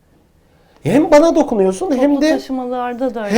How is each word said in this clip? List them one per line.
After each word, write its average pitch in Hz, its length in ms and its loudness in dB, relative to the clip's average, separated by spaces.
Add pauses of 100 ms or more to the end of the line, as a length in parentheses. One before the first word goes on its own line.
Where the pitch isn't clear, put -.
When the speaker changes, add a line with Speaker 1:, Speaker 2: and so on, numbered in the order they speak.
(840)
Speaker 1:
Hem 226 280 2
bana 302 240 6
dokunuyorsun, 214 640 0
hem 285 180 2
Speaker 2:
Toplu 277 120 0
Speaker 1:
de 311 40 2
Speaker 2:
taşımalarda 247 840 -6
da 226 100 -8
öyle. 202 140 -4